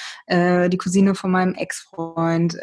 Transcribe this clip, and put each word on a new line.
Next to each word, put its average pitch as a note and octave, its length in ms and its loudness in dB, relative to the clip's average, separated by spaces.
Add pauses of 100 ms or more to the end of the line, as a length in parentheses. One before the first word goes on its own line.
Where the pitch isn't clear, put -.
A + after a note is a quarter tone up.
(260)
äh, F3+ 440 2
die F#3 80 0
Cousine G3 360 2
von F#3+ 180 -4
meinem F#3 220 2
Ex-Freund, E3 1080 -4